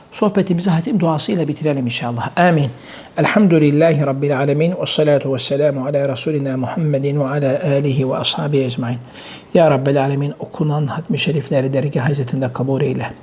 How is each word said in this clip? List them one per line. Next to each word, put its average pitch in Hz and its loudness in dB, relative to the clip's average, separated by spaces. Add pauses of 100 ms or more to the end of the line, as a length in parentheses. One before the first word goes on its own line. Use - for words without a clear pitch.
(120)
sohbetimizi 190 0
hatim 165 0
duasıyla 160 0
bitirelim 143 -2
inşallah. 117 -4
Amin. 165 4 (480)
Elhamdülillahi 156 4
Rabbil 139 0
alemin. 147 2
Vessalatu 143 2
vesselamu 139 0
ala 139 0
Resulina 135 -4
Muhammedin 143 -2
ve 139 0
ala 139 0
alihi 139 0
ve 143 -2
ashabihi 147 -2
ecmain. 123 -4 (560)
Ya 165 6
Rabbel 139 2
alemin, 139 -2
okunan 151 -2
hatmi 160 -4
şerifleri 139 0
dergâh 143 0
hizmetinde 131 -2
kabul 135 -2
eyle. 127 -2 (120)